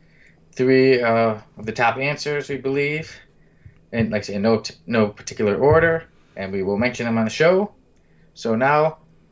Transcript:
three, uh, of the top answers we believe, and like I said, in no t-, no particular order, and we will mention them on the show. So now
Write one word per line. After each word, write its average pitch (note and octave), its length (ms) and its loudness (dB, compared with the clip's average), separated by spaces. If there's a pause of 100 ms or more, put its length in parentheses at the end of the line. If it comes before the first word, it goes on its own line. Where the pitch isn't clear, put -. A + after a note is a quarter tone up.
(520)
three, C3 500 4
uh, A2+ 340 2 (200)
of A2 100 -14
the A2 60 -6
top A#2 240 0
answers C#3+ 520 -6
we C#3 100 -6
believe, C#3+ 560 -4 (760)
and A2+ 180 0
like G#2+ 100 -2
I G2+ 40 -8
said, G2+ 120 -8
in G2+ 60 -4
no A2 180 2
t-, - 140 -12 (120)
no A2 220 2
particular - 480 -4
order, E3 480 2 (320)
and F#2+ 160 -8
we G2 100 -4
will G2 140 -2
mention A#2 300 -2
them A2+ 120 0
on A2+ 60 0
the A2 60 -2
show. F#3 420 2 (600)
So A2+ 200 -4
now D3+ 440 2 (340)